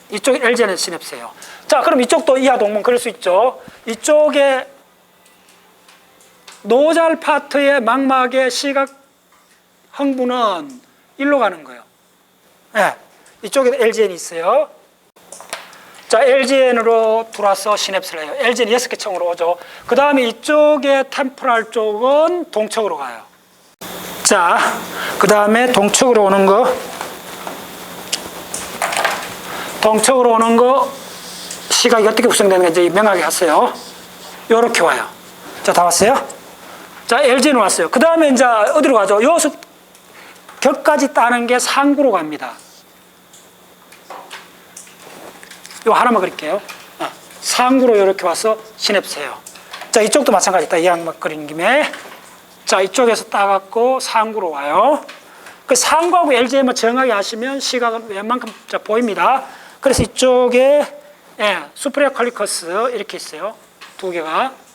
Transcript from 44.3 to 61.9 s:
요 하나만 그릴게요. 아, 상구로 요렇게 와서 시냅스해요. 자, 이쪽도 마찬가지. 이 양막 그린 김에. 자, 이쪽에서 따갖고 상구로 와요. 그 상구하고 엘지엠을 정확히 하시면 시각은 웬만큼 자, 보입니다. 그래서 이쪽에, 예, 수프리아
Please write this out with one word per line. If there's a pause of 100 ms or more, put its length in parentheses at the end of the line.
요
하나만
그릴게요. (360)
아, (320)
상구로
요렇게
와서 (220)
시냅스해요. (540)
자,
이쪽도
마찬가지. (140)
이
양막
그린
김에. (720)
자,
이쪽에서
따갖고
상구로
와요. (640)
그
상구하고
엘지엠을
정확히
하시면
시각은
웬만큼 (160)
자,
보입니다. (360)
그래서
이쪽에, (540)
예, (100)
수프리아